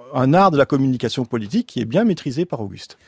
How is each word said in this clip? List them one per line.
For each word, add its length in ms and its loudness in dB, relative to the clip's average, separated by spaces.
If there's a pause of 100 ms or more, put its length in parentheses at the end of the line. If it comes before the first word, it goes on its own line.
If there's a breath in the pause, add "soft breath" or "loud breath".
(140)
un 180 2
art 180 6
de 60 0
la 80 6
communication 640 0
politique 400 -4
qui 140 -8
est 40 -4
bien 200 0
maîtrisé 420 -2
par 160 -8
Auguste. 340 -14 (120)